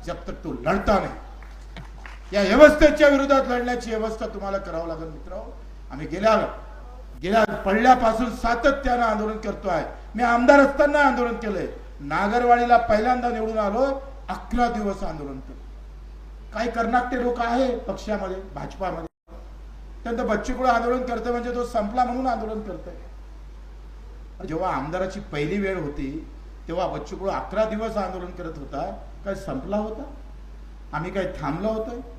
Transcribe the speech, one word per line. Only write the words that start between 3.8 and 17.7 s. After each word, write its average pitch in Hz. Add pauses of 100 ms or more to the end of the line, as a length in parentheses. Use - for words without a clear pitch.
व्यवस्था 220
तुम्हाला 196
करावं 170
लागेल 160
मित्रांनो. - (360)
आम्ही 139
गेल्या, 202 (880)
गेल्या 214
पडल्यापासून 226
सातत्यानं 240
आंदोलन 214
करतो 202
आहे. 160 (300)
मी 233
आमदार 247
असताना 285
आंदोलन 240
केलंय, 196 (320)
नागरवाडीला 240
पहिल्यांदा 240
निवडून 220
आलो, 214 (440)
अकरा 233
दिवस 202
आंदोलन 147
केलं. - (920)
काही 233
कर्नाटके 240
लोक 240
आहे 240 (100)